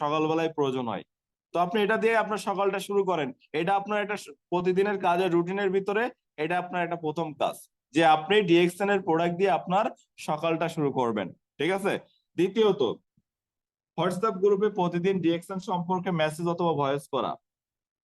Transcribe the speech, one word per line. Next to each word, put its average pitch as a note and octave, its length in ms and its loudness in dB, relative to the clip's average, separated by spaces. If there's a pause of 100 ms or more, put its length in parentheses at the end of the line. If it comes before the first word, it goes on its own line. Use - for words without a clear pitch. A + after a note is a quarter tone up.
সকালবেলায় D#3 540 0
প্রয়োজন C3 340 -2
হয়। F2+ 120 -6 (500)
তো - 120 0
আপনি F3 200 -2
এটা A3 180 2
দিয়ে A3+ 200 2
আপনার G3 240 -6
সকালটা G3 400 0
শুরু G3+ 220 0
করেন, D#3 200 0 (300)
এটা E3+ 200 0
আপনার G#3 240 -2
একটা G3+ 200 -4
স-, - 100 -18 (180)
প্রতিদিনের F#3 540 2
কাজের F3 300 2
রুটিনের F#3+ 400 0
ভিতরে G3+ 280 0 (400)
এটা D#3+ 200 -2
আপনার F3+ 220 -4
একটা E3 200 -6
প্রথম D#3 220 -2 (140)
কাজ, F#2 140 0 (400)
যে D#3 60 4 (140)
আপনি D#3 200 2 (140)
ডিএক্সএন F3 440 4
এর G3 140 2
প্রোডাক্ট E3+ 320 2
দিয়ে F#3+ 200 2
আপনার F#3 260 0 (420)
সকালটা E3 480 -2
শুরু C#3+ 140 0 (100)
করবেন, G#2+ 280 0 (320)
ঠিক D#3 180 0
আছে? F#3+ 160 -2 (440)
দ্বিতীয়ত, F#3+ 440 2 (1160)
WhatsApp F#3 460 -2
গ্রুপে G3+ 260 4 (100)
প্রতিদিন F3 440 0
ডিএক্সএন E3+ 360 -2 (100)
সম্পর্কে F#3 400 -2 (120)
মেসেজ D#3 320 -2
অথবা E3+ 280 0
ভয়েস C#3+ 320 -2
করা। G#2+ 180 -2 (720)